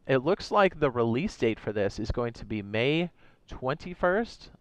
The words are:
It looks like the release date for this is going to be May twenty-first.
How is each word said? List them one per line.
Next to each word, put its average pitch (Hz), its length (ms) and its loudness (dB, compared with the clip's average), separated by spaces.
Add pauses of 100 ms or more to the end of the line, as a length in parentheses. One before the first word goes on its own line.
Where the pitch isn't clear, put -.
It 135 120 4
looks 156 320 0
like 196 280 4
the 147 120 2
release 120 460 0
date 113 220 2
for 117 140 -6
this 101 260 0
is - 120 -2
going 120 240 -2
to - 100 -14
be 107 160 -4
May 131 500 0 (380)
twenty-first. 180 1000 -2 (100)